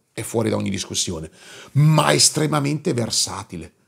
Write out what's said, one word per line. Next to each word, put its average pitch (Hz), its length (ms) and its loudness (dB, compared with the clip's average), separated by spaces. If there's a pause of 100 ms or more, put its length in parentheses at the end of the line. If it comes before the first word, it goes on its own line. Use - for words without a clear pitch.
(120)
è - 100 -10
fuori 110 260 -2
da 104 80 0
ogni 104 140 -4
discussione, 90 600 -6 (420)
ma 147 400 4
estremamente 151 800 2
versatile. 98 800 -6 (160)